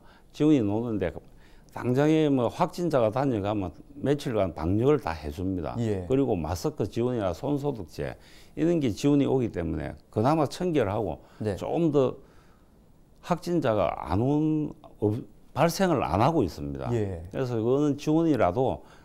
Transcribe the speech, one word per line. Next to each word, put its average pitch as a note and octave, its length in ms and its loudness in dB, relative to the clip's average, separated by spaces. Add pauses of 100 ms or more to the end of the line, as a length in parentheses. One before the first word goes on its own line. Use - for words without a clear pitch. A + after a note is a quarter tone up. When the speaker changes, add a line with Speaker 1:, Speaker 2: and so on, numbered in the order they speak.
(340)
Speaker 1:
지원이 D3+ 280 4
놓는데 G#2 520 -2 (600)
당장에 D3 560 2
뭐 B2+ 180 2
확진자가 D3+ 640 0
다녀가면 G#2 600 -2 (240)
며칠간 A#2+ 580 0
방역을 A2 460 2
다 E2 120 -4
해줍니다. D#2+ 680 -6
Speaker 2:
예. G2+ 280 -2
Speaker 1:
그리고 C3 280 0
마스크 F#2 520 -4
지원이나 A2+ 460 -2
손소독제 B2 840 -6 (380)
이런 E3+ 240 0
게 B2+ 120 0
지원이 C#3+ 340 2
오기 B2 260 0
때문에 D#2+ 420 -4 (160)
그나마 D3 360 2
청결하고 A2+ 760 -2 (180)
Speaker 2:
네. G#2 160 -2
Speaker 1:
조금 D3 360 0
더 C3+ 260 2 (1040)
확진자가 A#2 880 0
안 F#2+ 100 2
온, D3+ 520 0 (260)
없-, A2 260 0 (280)
발생을 E3 500 2
안 D#2+ 180 2
하고 D3+ 220 4
있습니다. C#2+ 500 -4
Speaker 2:
예. F#2+ 380 -4
Speaker 1:
그래서 B2+ 240 -4
그거는 C3+ 420 2
지원이라도 B2+ 880 2 (220)